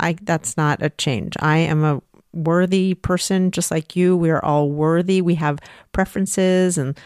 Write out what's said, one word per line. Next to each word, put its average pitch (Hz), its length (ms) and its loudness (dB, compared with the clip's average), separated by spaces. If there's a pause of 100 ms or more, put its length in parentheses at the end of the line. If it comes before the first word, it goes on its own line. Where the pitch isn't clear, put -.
I, 165 200 -2
that's 170 360 -4
not 147 260 0
a 151 80 0
change. - 480 -4
I 151 200 2
am 160 260 2
a 147 180 -2 (300)
worthy 180 600 0
person 185 580 0
just - 180 -4
like 160 240 -4
you. 180 220 2
We 170 140 2
are 160 140 0
all 147 280 0
worthy. 170 480 2
We 175 160 2
have 147 240 -2 (320)
preferences 185 840 0
and 139 300 -4